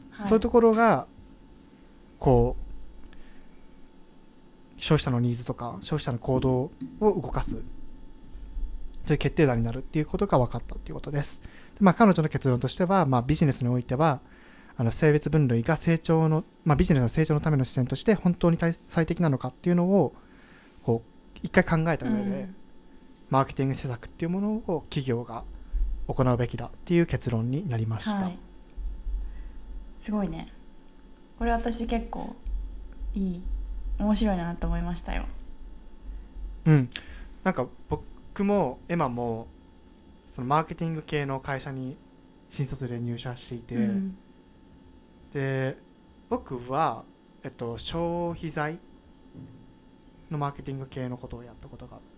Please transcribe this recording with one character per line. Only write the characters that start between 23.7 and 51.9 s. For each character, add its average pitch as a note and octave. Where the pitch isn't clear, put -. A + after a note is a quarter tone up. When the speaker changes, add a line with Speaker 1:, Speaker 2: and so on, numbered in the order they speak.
Speaker 2:
施 -
策 B2
っ -
て -
い -
う -
も F#3
の G#3
を D#3+
企 C#3
業 A#2+
が A#2
行 -
う B2
べ A#2+
き A2+
だ A#2
っ -
て F3
い E3+
う E3+
結 -
論 A#2
に D#3+
な A#2
り A2
ま A2+
し -
た。 G#3+
Speaker 1:
は F#3+
い。 F3
す -
ご G#3
い F3
ね。 E3
こ -
れ A#3
私 A#3
結 A3+
構 -
い G#3
い、 F3+
面 G#3
白 G#3
い F3+
な E3+
と -
思 E3
い -
ま F3
し -
た -
よ。 -
Speaker 2:
う D#3
ん。 C3
な F#3+
ん -
か B2+
僕 -
も G3
エ F3
マ D3+
も、 A#2
そ C3
の B2
マ D3+
ー D#3
ケ -
テ E3
ィ E3
ン E3
グ D#3
系 C#3+
の C3+
会 C3+
社 C#3+
に C3
新 C#3
卒 C3
で A#2
入 A#2+
社 B2
し -
て B2
い A#2+
て、 A#2+
Speaker 1:
う A#2+
ん。 F#3+
Speaker 2:
で、 C3+
僕 B2+
は、 C3+
え C#3
っ -
と、 A#2
消 E3+
費 D#3+
財 D#3
の D#3
マ C#3+
ー -
ケ C3+
テ C#3+
ィ C3+
ン C3+
グ C3+
系 B2+
の B2
こ B2
と A#2
を A#2+
や A#2+
っ A2+
た -
こ -
と B2+
が A2